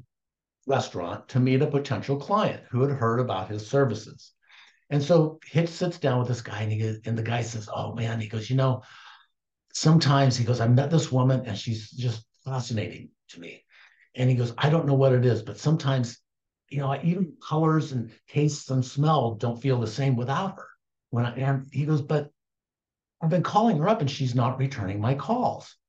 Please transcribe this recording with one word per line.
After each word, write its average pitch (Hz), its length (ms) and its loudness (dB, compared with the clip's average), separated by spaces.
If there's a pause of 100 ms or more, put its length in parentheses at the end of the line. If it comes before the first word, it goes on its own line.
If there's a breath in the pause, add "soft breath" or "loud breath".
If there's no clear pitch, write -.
(680)
restaurant 110 640 -4
to 127 100 0
meet 131 220 4
a 147 60 2
potential 139 500 -2
client 185 520 -2
who 120 120 -2
had 139 100 2
heard 113 280 0
about 101 300 -4
his 104 180 -8
services. - 680 -2 (560 soft breath)
And 147 140 0
so 156 400 4
Hitch 165 260 0
sits - 300 -6
down 127 200 0
with 113 80 0
this 120 140 -4
guy, 104 200 -8
and 107 100 -2
he 107 60 -2
goes, 110 280 -4
and 113 120 -2
the 110 60 -4
guy 117 180 -2
says, - 320 -8
"Oh, - 200 -6
man," 113 280 -4
he 107 60 -8
goes, 110 220 -8
"you 127 60 0
know, 131 280 0 (880 loud breath)
sometimes," 139 640 6
he 113 80 0
goes, - 140 0
"I 113 80 2
met 127 240 4
this 160 200 2
woman, 127 340 2
and 101 120 -8
she's 110 320 -8
just 120 340 -6 (220)
fascinating - 640 -6 (200)
to - 100 -20
me." - 240 -18 (520 soft breath)
And 127 140 2
he 127 60 4
goes, 120 220 -2
"I 147 120 2
don't 151 160 4
know 139 80 2
what 135 180 6
it 123 140 4
is, 110 160 2
but - 160 -12
sometimes, 135 600 0 (500)
you 139 80 -8
know, 139 140 -2
I, 139 120 -4
even 175 380 0
colors 156 500 2
and 113 200 -4 (180)
tastes 147 400 0
and 131 160 2
smell 139 500 2
don't 117 260 -4
feel 127 180 2
the 107 80 -2
same 135 280 0
without 139 400 -2
her." - 120 -18 (420)
When 120 160 0
I, 120 100 -6
and 135 360 -2
he 143 140 -2
goes, 151 180 2
"But 151 260 -2 (920)
I've 165 80 0
been 170 140 2
calling 196 360 2
her 175 100 2
up, 220 120 2
and 131 80 0
she's 123 260 -4
not 127 240 0
returning 104 420 -4
my 127 140 0
calls." - 600 -4 (120)